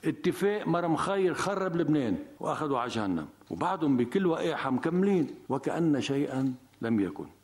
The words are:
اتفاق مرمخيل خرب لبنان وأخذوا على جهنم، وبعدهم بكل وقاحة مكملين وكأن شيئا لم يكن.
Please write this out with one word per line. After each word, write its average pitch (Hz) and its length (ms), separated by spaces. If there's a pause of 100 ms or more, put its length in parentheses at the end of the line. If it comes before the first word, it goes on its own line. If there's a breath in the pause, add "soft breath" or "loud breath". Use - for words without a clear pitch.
اتفاق 185 600
مرمخيل 170 680
خرب 190 400
لبنان 143 420 (220)
وأخذوا 143 400
على 120 100
جهنم، 95 380 (220)
وبعدهم 160 480
بكل 147 280
وقاحة 160 440
مكملين 170 580 (220)
وكأن 143 520
شيئا 135 520 (280)
لم 113 180
يكن. 85 260 (180)